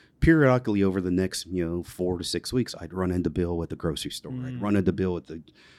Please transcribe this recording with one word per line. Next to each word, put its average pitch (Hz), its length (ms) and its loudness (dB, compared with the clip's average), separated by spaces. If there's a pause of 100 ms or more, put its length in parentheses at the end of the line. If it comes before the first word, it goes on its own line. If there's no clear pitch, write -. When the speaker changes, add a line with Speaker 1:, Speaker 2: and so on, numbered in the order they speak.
(180)
Speaker 1:
periodically 127 640 6
over 95 180 2
the 90 100 -2
next, 92 360 0
you 90 180 -2
know, 87 180 -4
four 90 360 -4
to 85 60 -6
six - 280 -6
weeks, 120 280 -2
I'd 82 140 -12
run 92 180 0
into 87 180 0
Bill 85 320 -2
at 80 60 -6
the 80 80 -8
grocery 76 340 -4
store. - 220 -12
I'd 127 220 -8
Speaker 2:
Mm. 123 80 -8
Speaker 1:
run 104 140 2
into 92 160 4
Bill 92 260 0
at - 80 -12
the, 80 160 -12 (360)